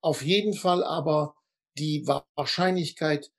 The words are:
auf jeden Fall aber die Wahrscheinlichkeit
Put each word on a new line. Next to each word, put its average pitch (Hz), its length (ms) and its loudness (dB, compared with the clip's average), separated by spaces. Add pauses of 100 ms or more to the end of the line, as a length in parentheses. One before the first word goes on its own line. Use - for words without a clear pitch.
auf 147 200 0
jeden 196 320 2
Fall 180 300 2
aber 151 520 0 (420)
die 151 280 -2
Wahrscheinlichkeit 151 1300 -2